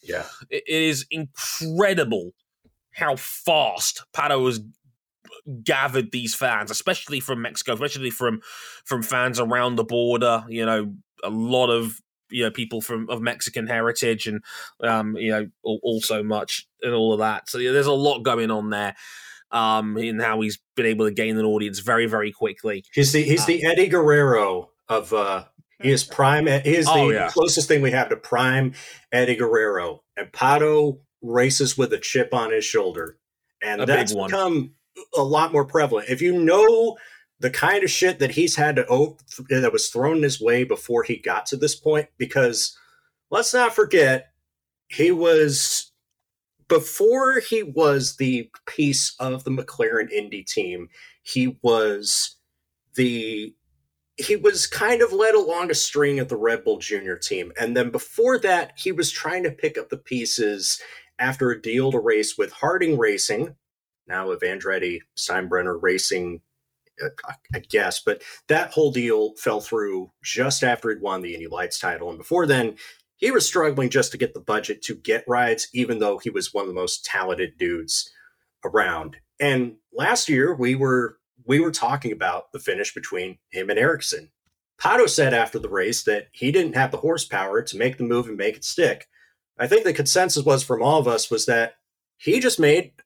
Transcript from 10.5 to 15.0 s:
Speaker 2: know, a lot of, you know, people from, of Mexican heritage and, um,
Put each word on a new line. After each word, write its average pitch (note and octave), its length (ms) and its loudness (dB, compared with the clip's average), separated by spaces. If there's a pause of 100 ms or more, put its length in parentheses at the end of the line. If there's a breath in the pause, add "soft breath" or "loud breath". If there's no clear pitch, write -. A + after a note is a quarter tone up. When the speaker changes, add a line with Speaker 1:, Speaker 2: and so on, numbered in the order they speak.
Speaker 2:
know, G#2+ 300 -2 (280)
a F2+ 60 -4
lot A#2+ 400 0
of, A#2 320 -2 (300)
you B2 120 -2
know, A2 80 -2
people A2+ 300 -8
from, A2+ 300 -6
of A#2 100 -6
Mexican A#2 460 -6
heritage A#2 580 -2
and, G#2+ 180 -6 (400 loud breath)
um, A2 340 0